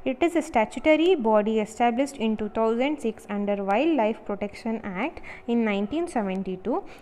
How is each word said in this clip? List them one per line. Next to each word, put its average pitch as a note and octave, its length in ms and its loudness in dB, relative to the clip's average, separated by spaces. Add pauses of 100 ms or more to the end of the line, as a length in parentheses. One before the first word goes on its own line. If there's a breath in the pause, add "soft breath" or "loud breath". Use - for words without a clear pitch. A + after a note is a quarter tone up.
It C4 180 -2
is E4+ 140 2
a D4+ 60 4
statutory D#4 720 2
body A3 460 4
established A#3+ 560 0
in A3 200 0
two G#3 140 -4
thousand A#3 500 0
six - 300 -4
under G3+ 320 -2
Wildlife A3+ 640 2
Protection G#3 580 -6
Act G#3 380 -6 (240 loud breath)
in A#3 180 2
nineteen G#3+ 440 0
seventy-two. G3 760 -4 (200 loud breath)